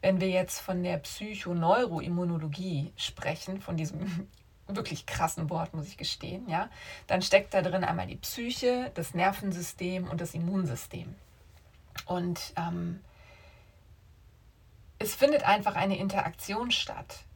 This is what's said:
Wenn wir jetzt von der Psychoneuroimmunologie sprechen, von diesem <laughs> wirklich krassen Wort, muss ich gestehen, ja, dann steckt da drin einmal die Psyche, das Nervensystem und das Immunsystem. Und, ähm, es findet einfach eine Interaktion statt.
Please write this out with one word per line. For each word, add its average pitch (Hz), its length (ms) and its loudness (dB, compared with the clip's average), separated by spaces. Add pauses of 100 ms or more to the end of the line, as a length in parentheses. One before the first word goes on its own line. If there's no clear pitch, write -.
Wenn 190 220 4
wir 190 60 2
jetzt 185 320 2
von 180 220 -2
der 175 160 0
Psychoneuroimmunologie 175 2000 0
sprechen, - 640 -4
von 175 160 -4
diesem 170 520 -4 (200)
<laughs> - 180 -20
wirklich 165 380 -6
krassen 160 460 0
Wort, 165 240 -2
muss 156 140 -4
ich - 100 -16
gestehen, - 500 -6
ja, 185 220 0 (360)
dann 185 140 4
steckt 196 320 6
da 190 80 4
drin 180 240 2
einmal 180 220 0
die 180 100 -8
Psyche, 247 800 0
das - 180 -4
Nervensystem 180 960 0
und 170 120 -2
das 170 140 -4
Immunsystem. 170 800 -2 (920)
Und, 175 500 -2
ähm, 170 440 -2 (2000)
es 208 160 -2
findet 285 280 6
einfach 202 320 4
eine 190 240 2
Interaktion 196 720 -2
statt. - 540 -4 (120)